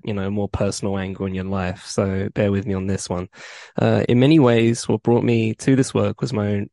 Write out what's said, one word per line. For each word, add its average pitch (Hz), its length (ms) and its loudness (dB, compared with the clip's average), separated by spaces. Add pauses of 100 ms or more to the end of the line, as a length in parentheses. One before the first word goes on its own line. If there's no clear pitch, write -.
you 110 80 -6
know, 98 140 -4
a 101 40 -4
more 101 180 -2
personal 98 500 -4
angle 95 280 -6
in 92 80 -6
your 92 100 -6
life. 95 420 -6
So 98 480 -2
bear 101 180 0
with 98 140 -2
me 98 80 -4
on 95 140 -4
this 95 200 -4
one. 92 200 -6 (480)
Uh, 110 320 2
"In 120 120 4
many 151 180 6
ways, 117 500 4
what 110 140 0
brought 117 220 2
me 113 300 2
to - 220 0
this 131 180 0
work 104 260 0
was 131 120 -4
my 104 220 -2
own 101 180 -4